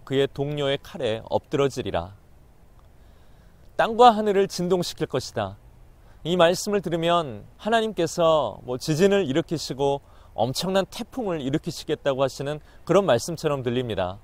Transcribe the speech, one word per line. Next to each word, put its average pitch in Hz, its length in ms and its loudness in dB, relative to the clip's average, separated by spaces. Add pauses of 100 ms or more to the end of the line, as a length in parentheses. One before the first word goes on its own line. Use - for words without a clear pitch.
그의 139 280 0
동료의 143 500 -4
칼에 113 460 -4
엎드러지리라." 101 880 -2 (1600)
땅과 226 340 8
하늘을 208 380 2
진동시킬 180 580 -2
것이다. 104 500 -4 (680)
이 170 140 -2
말씀을 180 440 2
들으면 165 640 -2 (120)
하나님께서 165 1080 0
뭐 123 160 -6
지진을 190 480 2
일으키시고 143 720 -2 (320)
엄청난 180 540 -2
태풍을 202 560 -6
일으키시겠다고 139 800 -4
하시는 139 360 -4 (260)
그런 190 200 4
말씀처럼 147 580 0
들립니다. 110 600 -2